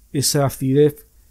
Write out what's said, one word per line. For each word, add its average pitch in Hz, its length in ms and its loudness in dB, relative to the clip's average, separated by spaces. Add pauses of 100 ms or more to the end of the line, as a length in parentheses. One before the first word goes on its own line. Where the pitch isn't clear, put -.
(140)
esa 143 320 -2
acidez 139 600 0 (240)